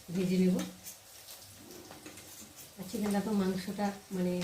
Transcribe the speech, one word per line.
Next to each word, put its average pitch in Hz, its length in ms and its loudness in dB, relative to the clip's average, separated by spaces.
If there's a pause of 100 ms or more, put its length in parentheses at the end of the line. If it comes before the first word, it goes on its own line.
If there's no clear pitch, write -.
(140)
ভেজে 185 280 4
নেব। 185 140 8 (2250)
আর 190 100 -8
চিকেনটা 202 380 2
তো 220 40 0 (100)
মাংসটা 190 460 2 (300)
মানে 180 280 4